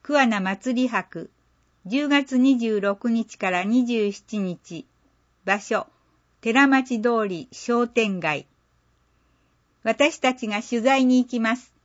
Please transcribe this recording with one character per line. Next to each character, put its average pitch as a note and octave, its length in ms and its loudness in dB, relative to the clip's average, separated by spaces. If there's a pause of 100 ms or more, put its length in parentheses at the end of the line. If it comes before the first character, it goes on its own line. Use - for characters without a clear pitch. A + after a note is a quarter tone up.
桑 C#4 260 2
名 G#3+ 120 0
祭 A3+ 440 -2
り B3+ 40 0
博。 F3+ 420 -6 (560)
十 C#4 220 -2
月 C#4 300 0
二 B3+ 200 4
十 A3 220 -2
六 G3+ 300 -2
日 A3+ 280 -2
か F#3 140 -2
ら F3+ 120 0
二 A#3+ 220 2
十 A3 260 -2
七 - 280 -10
日。 F3 460 -8 (600)
場 G3 140 0
所。 - 280 -6 (520)
寺 B3+ 280 4
町 B3+ 340 2
通 A3+ 260 0
り F3 240 -10
商 A#3+ 360 -2
店 G#3+ 320 -2
街。 D3+ 260 -4 (1400)
私 C#4 360 0
た B3+ 140 0
ち B3 140 -8
が G#3 140 -4
取 A#3 200 -4
材 C4 220 4
に B3+ 200 6
行 B3 40 -4
き A#3+ 120 -6
ま A3+ 160 0
す。 - 180 -20 (120)